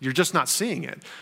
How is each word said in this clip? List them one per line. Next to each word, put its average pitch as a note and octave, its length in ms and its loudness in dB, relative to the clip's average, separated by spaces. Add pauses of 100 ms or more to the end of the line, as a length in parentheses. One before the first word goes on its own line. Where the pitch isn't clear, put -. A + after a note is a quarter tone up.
You're C3 140 -2
just E3+ 180 4
not D3 160 2
seeing G3+ 360 0
it. - 180 -10 (200)